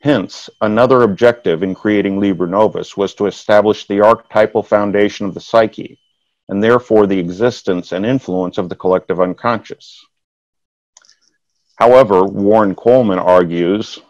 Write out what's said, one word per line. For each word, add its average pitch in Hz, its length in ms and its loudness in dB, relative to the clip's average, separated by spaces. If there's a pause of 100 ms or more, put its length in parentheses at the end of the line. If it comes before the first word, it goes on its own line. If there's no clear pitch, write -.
Hence, 123 460 -4 (120)
another 120 420 2
objective 95 640 0
in 95 100 -4
creating 101 460 -2
Liber 95 260 -2
Novus 90 500 -2
was 98 180 -4
to 104 120 -4
establish 104 600 0
the 101 140 0
archetypal 110 600 0
foundation 104 640 -2
of 90 80 -8
the 90 60 -14
psyche, - 580 -4 (500)
and 101 140 -4
therefore 113 440 2
the 98 120 -2
existence 90 720 -6
and 95 160 -6
influence 92 520 -4
of 92 100 -6
the - 80 -12
collective 92 440 -2
unconscious. - 800 -6 (1800)
However, 110 480 4
Warren 101 500 0
Coleman 117 440 2
argues 90 800 0 (120)